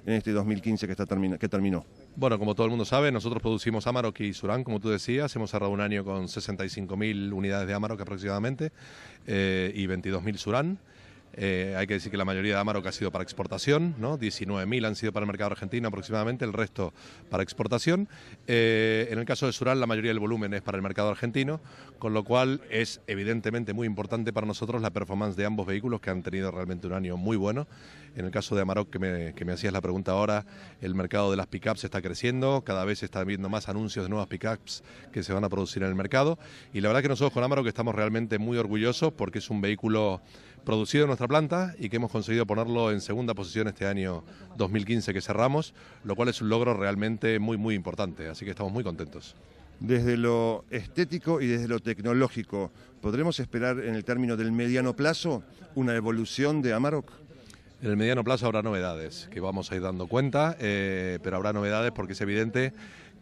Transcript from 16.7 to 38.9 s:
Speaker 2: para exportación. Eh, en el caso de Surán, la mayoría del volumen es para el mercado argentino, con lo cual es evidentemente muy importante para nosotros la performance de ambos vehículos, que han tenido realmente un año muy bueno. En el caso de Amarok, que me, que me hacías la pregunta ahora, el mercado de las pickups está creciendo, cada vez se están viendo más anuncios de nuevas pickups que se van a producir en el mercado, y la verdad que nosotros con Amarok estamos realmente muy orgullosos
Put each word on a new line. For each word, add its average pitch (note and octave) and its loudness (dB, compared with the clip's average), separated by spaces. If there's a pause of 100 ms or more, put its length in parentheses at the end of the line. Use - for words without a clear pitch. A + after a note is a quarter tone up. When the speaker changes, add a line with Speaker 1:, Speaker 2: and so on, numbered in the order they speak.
Speaker 2:
para F#2+ 2
exportación. B2+ 0 (380)
Eh, A2+ 4
en A2 -2
el A#2 -4
caso C3 0
de B2 2
Surán, B2+ 2
la B2 2
mayoría A2+ 2
del A2 2
volumen G#2 0
es G2 -4
para G2 -4
el F#2+ -2
mercado G#2 0
argentino, C3+ -2 (380)
con G#2+ -2
lo G#2 0
cual B2+ 4
es A2 -2
evidentemente A2 -2
muy A#2 -2
importante G#2+ -2
para G#2+ 0
nosotros A2+ -2
la A2 0
performance G2 -2
de G2+ 2
ambos G#2 0
vehículos, G#2 -2
que G2 -4
han F#2 -2
tenido F#2+ -2
realmente F2+ -6
un F2+ -4
año F2+ -4
muy G#2 0
bueno. G#2+ 0 (480)
En A2+ -4
el - -4
caso G#2+ -2
de G2 4
Amarok, F#2+ 0
que F#2+ -6
me, F2 -2
que F2+ -8
me F2+ -2
hacías F#2 -2
la F#2 0
pregunta F#2 0
ahora, G#2 2 (360)
el F#2 -2
mercado G2 2
de G2 2
las F#2+ 0
pickups G2+ -2
está F#2+ -4
creciendo, B2+ 0
cada F#2+ 0
vez G2+ -2
se - -8
están F#2+ -4
viendo G2 -2
más G#2 -4
anuncios G2+ -4
de - -4
nuevas G#2 -2
pickups G#2+ -6 (300)
que F#2+ -4
se G2+ -4
van G2+ 2
a G2 2
producir F#2+ -2
en F#2+ 2
el F#2+ 0
mercado, C3 4 (340)
y G2+ -2
la G#2 4
verdad B2+ 4
que C#3+ 4
nosotros C3 2
con B2 2
Amarok C3+ 2
estamos A2+ 0
realmente G#2+ 0
muy A#2 0
orgullosos A2+ 2